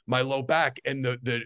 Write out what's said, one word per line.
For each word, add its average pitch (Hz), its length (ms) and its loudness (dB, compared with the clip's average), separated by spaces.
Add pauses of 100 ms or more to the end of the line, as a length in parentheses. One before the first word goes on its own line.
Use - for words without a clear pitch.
my 127 140 4
low 135 200 0
back. 131 420 2
And 139 220 -2
the, 123 160 -2
the, 120 240 -2